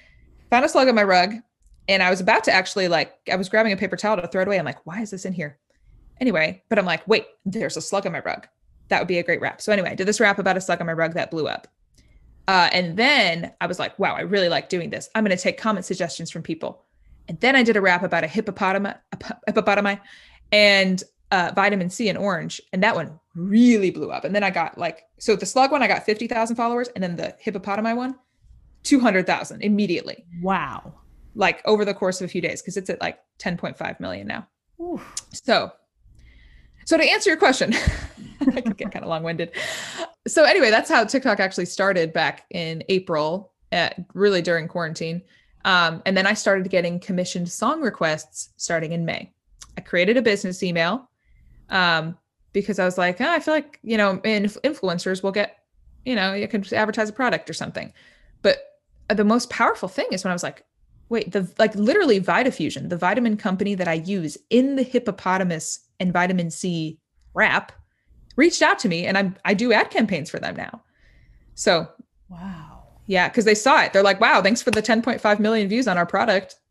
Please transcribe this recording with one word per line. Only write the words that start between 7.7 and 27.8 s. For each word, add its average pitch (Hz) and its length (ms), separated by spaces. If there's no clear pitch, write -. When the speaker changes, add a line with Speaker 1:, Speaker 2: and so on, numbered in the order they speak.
Speaker 1:
a 160 60
slug 196 240
on 180 80
my 143 80
rug. - 260
That 190 120
would 175 100
be 175 100
a 170 40
great 170 180
wrap." - 200
So 214 120
anyway, 190 160
I - 60
did 190 120
this 208 140
rap 202 180
about 190 180
a 185 40
slug 175 180
on 170 80
my 165 60
rug 165 220
that 170 140
blew 160 180
up. - 200
Uh, 196 240
and 175 260
then 208 600
I 175 80
was 175 120
like, - 200
"Wow, - 160
I - 60
really 180 280
like 165 200
doing 170 220
this. - 220
I'm 220 120
gonna 190 100
take 180 220
comment 202 280
suggestions 170 460
from 170 100
people." - 440
And 165 140
then 254 140
I 254 80
did 226 120
a 202 60
rap 180 220
about 175 200
a 160 40
hippopotami-, 196 720
a - 60
po-, - 160
hippopotami 202 500
and, 196 520
uh, 180 240
vitamin 196 340
C 226 180
and 180 120
orange. 170 420
And 190 120
that 214 120
one 156 240
really 202 560
blew 156 220
up. 127 140
And 185 100
then 202 80
I 190 80
got, 170 260
like, - 280
so 220 180
the 190 120
slug 262 240
one, 285 100
I 233 60
got 202 180
fifty 214 220
thousand 233 280
followers. 240 340
And 190 140
then 175 120
the 165 280
hippopotami 208 520